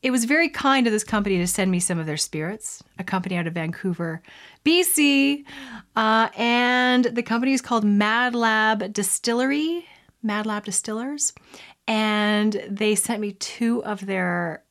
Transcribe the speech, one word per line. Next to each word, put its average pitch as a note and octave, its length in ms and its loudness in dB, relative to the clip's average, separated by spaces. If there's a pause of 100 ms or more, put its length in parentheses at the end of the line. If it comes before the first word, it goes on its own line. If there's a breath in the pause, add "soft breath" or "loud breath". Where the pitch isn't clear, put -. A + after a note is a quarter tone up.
It C4 80 0
was A#3+ 140 2
very D#4 240 2
kind C4+ 360 2
of A3+ 60 2
this G#3+ 120 0
company G3+ 340 0
to F3 100 0
send F#3+ 240 0
me F3+ 80 2
some F3 180 -2
of D#3+ 80 -4
their D3+ 120 -4
spirits, D#3+ 680 -6 (160)
a F#3 60 -6
company F#3 320 -4
out E3+ 100 -2
of E3 60 -6
Vancouver, E3 680 -4 (420 loud breath)
B E4+ 200 4
C, C#4+ 640 2 (500 loud breath)
uh, A3 420 4
and B3 680 2
the A#3 180 -2
company A#3+ 300 0
is B3+ 80 2
called A3+ 240 0
Mad G#3+ 500 2
Lab A3 580 2
Distillery, C#4 920 -2 (340 loud breath)
Mad G#3+ 240 -2
Lab G#3 200 -4
Distillers, A#3+ 680 -4 (540 loud breath)
and G#3+ 840 2
they G#3+ 260 0
sent G#3+ 260 -2
me G#3 100 -4
two A#3 540 -4
of G3+ 200 -8
their F3 640 -2